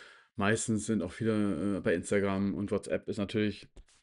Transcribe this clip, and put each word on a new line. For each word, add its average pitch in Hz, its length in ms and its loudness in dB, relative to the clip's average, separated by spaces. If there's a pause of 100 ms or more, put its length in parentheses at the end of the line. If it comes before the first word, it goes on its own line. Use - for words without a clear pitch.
(380)
Meistens 107 500 2
sind 104 160 2
auch 92 80 -4
viele, 101 680 0
äh, 85 40 -4
bei 104 120 2
Instagram 98 640 0
und 98 160 -4
WhatsApp 95 360 -2
ist 101 100 -4
natürlich, 104 500 -2 (360)